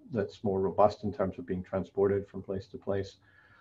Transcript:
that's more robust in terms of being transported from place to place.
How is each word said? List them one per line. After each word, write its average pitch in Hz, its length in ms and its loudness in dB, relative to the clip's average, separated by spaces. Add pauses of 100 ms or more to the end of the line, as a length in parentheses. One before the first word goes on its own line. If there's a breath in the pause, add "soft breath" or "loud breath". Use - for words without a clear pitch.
(120)
that's 104 300 -4
more 95 180 0
robust 101 440 4
in 101 80 -2
terms 95 260 -2
of 90 80 -10
being 92 160 -4
transported 98 680 0
from 95 140 -12
place 98 240 -6
to - 120 -14
place. 98 380 -4 (440 soft breath)